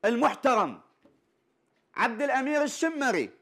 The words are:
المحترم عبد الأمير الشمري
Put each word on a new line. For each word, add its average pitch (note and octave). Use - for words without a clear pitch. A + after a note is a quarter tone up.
المحترم A3+
عبد A3+
الأمير C#4+
الشمري C4+